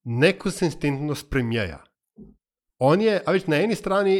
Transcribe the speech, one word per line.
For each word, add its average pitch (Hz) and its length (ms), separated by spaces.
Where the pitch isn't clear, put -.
nekonsistentnost 147 1200
premierja. 117 540
On 147 180
je, 220 160
a 165 140
veš, 190 160
na 151 120
eni 202 180
strani 196 440